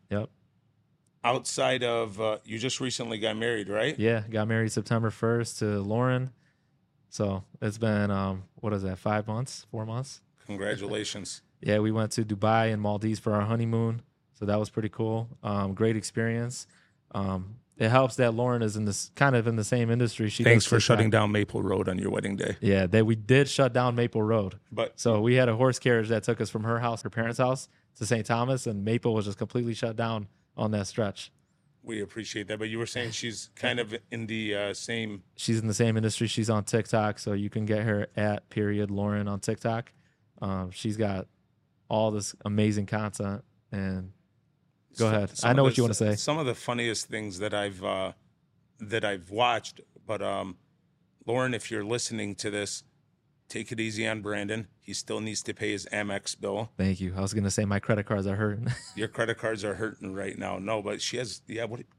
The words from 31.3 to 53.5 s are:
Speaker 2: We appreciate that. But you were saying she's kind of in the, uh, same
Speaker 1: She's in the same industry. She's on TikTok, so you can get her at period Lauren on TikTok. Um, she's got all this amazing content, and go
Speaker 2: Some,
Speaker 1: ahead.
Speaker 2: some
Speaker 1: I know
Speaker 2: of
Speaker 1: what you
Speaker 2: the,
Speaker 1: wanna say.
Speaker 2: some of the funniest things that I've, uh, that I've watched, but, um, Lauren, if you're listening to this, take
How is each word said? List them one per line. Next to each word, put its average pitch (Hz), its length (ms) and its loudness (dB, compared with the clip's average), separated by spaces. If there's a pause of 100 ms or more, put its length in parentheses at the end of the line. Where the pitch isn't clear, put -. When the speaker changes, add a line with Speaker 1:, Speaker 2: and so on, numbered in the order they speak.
Speaker 2:
We 113 180 -6
appreciate 101 460 -6
that. 107 140 -6
But 110 80 -4
you 110 100 -4
were 113 80 -2
saying 120 240 -4
she's 113 460 -8
kind 123 240 0
of 110 160 -4 (160)
in 113 160 -6
the, 110 260 -2
uh, 101 200 -2
same 110 500 -6 (100)
Speaker 1:
She's 113 240 0
in 110 80 -2
the 104 80 0
same 113 220 4
industry. 110 320 2
She's 110 220 0
on 107 120 2
TikTok, 107 560 0
so 104 140 -4
you 101 180 -2
can 107 160 -2
get 107 160 0
her 107 240 0 (100)
at 104 320 0
period 104 440 0
Lauren 104 340 0
on 101 140 -4
TikTok. 113 520 -4 (480)
Um, 95 300 -4
she's 107 260 -4
got 98 300 0 (640)
all 110 200 2
this 104 240 -4 (100)
amazing 104 400 2
content, 104 580 -4 (300)
and 95 400 -6 (840)
go 113 80 4
Speaker 2:
Some, 110 80 4
Speaker 1:
ahead. 101 240 -2
Speaker 2:
some 117 100 2
Speaker 1:
I 123 60 8
know 139 80 8
Speaker 2:
of 131 80 8
Speaker 1:
what 117 80 2
you 120 60 6
Speaker 2:
the, - 0 -
Speaker 1:
wanna 110 100 2
say. 107 220 2
Speaker 2:
some 151 200 -2
of 160 80 -2
the 120 100 -2
funniest 120 540 -4
things 104 300 -8
that 104 160 -4
I've, 101 280 -4
uh, 95 300 -2 (640)
that 107 280 -4
I've 95 240 -6
watched, 113 500 0 (260)
but, 104 140 -6
um, 98 380 -4 (640)
Lauren, 127 300 0
if - 160 -8
you're 107 120 -4
listening 107 520 -4
to 107 160 -6
this, 104 340 -6 (640)
take 113 240 -8